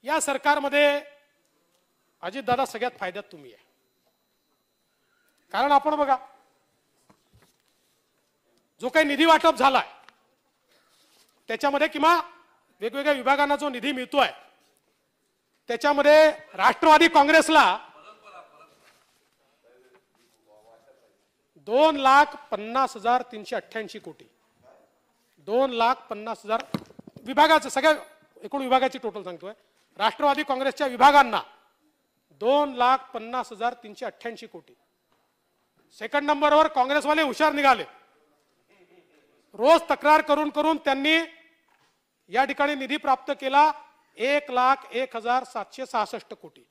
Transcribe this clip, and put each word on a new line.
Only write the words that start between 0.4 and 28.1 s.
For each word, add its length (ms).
अजितदादा 420
सगळ्यात 340
फायद्यात 320
तुम्ही 220
आहे. 100
कारण 180
आपण 240
बघा, 220
जो 80
काही 160
निधी 200
वाटप 300
झालाय, 320
त्याच्यामध्ये 380
किंवा 280
वेगवेगळ्या 320
विभागांना 420
जो 140
निधी 220
मिळतोय, 360
त्याच्यामध्ये 600
राष्ट्रवादी 540
काँग्रेसला 680
दोन 300
लाख 380
पन्नास 460
हजार 240
तीनशे 240
अठ्ठ्याऐंशी 440
कोटी, 260
दोन 260
लाख 220
पन्नास 340
हजार 200
विभागाचं, 500
सगळ्या 240